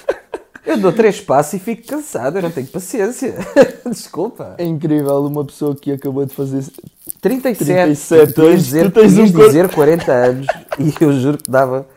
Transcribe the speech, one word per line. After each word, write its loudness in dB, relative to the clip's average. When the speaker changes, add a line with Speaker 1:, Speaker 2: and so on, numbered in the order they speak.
Speaker 1:
Eu -2
dou 2
três 0
passos -2
e -6
fico -10
cansado, -8
eu -4
não -6
tenho -8
paciência. -6
<laughs> 2
Desculpa. -10
Speaker 2:
É -4
incrível 0
uma -4
pessoa -6
que -8
acabou -4
de -12
fazer -6
Speaker 1:
Trinta -4
e -4
sete. -4
Speaker 2:
Trinta 0
e 0
sete 4
Speaker 1:
Tu -2
ias 6
Speaker 2:
anos, 4
Speaker 1:
dizer, 0
Speaker 2:
tu 2
tens 8
Speaker 1:
tu 6
ias 6
Speaker 2:
um 0
corpo. 8
Speaker 1:
dizer 4
quarenta 2
anos 0
<laughs> -12
e -2
eu 2
juro -2
que -14
dava 0